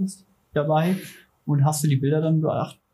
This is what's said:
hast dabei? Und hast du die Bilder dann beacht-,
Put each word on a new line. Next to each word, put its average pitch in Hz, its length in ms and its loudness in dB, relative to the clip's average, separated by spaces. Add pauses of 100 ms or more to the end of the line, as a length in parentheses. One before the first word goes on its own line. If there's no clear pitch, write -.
hast - 240 -8 (260)
dabei? 156 440 0 (500)
Und 143 180 2
hast 147 180 0
du 156 60 0
die 139 80 2
Bilder 139 240 0
dann 160 220 0
beacht-, - 360 -4 (160)